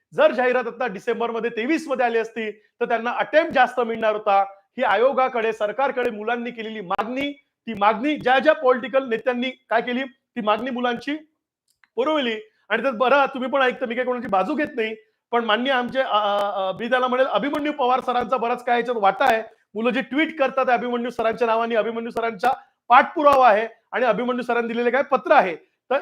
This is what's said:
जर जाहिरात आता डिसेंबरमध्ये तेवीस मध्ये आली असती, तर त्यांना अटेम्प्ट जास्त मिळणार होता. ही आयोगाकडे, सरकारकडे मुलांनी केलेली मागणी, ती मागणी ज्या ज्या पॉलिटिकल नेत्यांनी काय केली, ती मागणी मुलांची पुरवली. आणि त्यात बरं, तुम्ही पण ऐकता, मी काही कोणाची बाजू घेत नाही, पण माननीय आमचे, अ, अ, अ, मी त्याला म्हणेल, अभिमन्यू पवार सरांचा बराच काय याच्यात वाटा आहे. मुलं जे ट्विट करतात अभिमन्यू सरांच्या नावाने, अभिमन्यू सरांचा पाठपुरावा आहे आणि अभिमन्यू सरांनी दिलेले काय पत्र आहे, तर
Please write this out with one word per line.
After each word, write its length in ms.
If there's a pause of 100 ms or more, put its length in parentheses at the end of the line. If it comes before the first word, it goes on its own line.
(140)
जर 180
जाहिरात 360
आता 200
डिसेंबरमध्ये 600
तेवीस 380
मध्ये 180
आली 120
असती, 340
तर 360
त्यांना 240
अटेम्प्ट 420
जास्त 260
मिळणार 340
होता. 280 (360)
ही 60
आयोगाकडे, 680
सरकारकडे 560
मुलांनी 420
केलेली 300
मागणी, 500 (120)
ती 300
मागणी 420
ज्या 240
ज्या 140
पॉलिटिकल 560
नेत्यांनी 400
काय 320
केली, 220
ती 380
मागणी 280
मुलांची 460 (800)
पुरवली. 400 (340)
आणि 120
त्यात 120
बरं, 320
तुम्ही 240
पण 120
ऐकता, 240
मी 100
काही 120
कोणाची 200
बाजू 260
घेत 220
नाही, 200 (360)
पण 140
माननीय 280
आमचे, 260
अ, 180
अ, 340
अ, 280
मी 100
त्याला 180
म्हणेल, 180
अभिमन्यू 460
पवार 300
सरांचा 360
बराच 260
काय 160
याच्यात 180
वाटा 280
आहे. 180 (320)
मुलं 140
जे 120
ट्विट 380
करतात 300
अभिमन्यू 400
सरांच्या 380
नावाने, 280
अभिमन्यू 360
सरांचा 400 (360)
पाठपुरावा 640
आहे 180 (240)
आणि 140
अभिमन्यू 380
सरांनी 240
दिलेले 240
काय 100
पत्र 300
आहे, 240
तर 460